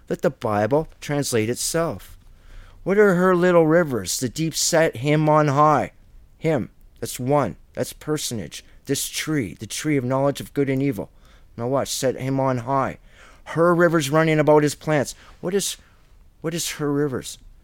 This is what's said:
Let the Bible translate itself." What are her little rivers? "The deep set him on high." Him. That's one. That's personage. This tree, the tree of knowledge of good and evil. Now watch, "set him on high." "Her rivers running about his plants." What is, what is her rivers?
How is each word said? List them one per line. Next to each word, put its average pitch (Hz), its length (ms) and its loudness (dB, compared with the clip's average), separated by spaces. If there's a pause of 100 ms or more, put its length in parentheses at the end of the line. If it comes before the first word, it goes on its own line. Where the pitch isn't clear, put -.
Let - 140 -4
the 175 80 2
Bible 113 580 0 (120)
translate 123 500 -2
itself." 139 680 -6 (680)
What 190 120 0
are 202 200 6
her 185 200 4
little 175 300 6
rivers? 147 520 0
"The 127 120 -4
deep 156 240 -4
set - 440 0
him 151 300 2
on 151 200 4
high." 143 440 2 (460)
Him. 151 320 -2 (300)
That's - 200 -10
one. 127 360 0 (180)
That's - 180 -6
personage. 120 720 -8 (220)
This 139 220 -4
tree, 139 500 -4
the 110 80 -12
tree 147 320 -2
of 120 60 -2
knowledge 135 360 -2
of 107 140 -14
good 139 160 0
and 135 120 0
evil. 117 280 -4 (460)
Now 117 100 -6
watch, 127 240 -2
"set 127 280 -2
him 135 220 -4
on 131 180 0
high." 120 400 -4 (460)
"Her 170 300 2
rivers 165 340 2
running 156 300 2
about 151 240 6
his 147 140 0
plants." 151 380 -2 (280)
What 180 120 -6
is, - 220 -2 (640)
what 160 140 -6
is 165 160 -6
her 147 200 -4
rivers? 143 460 -4 (280)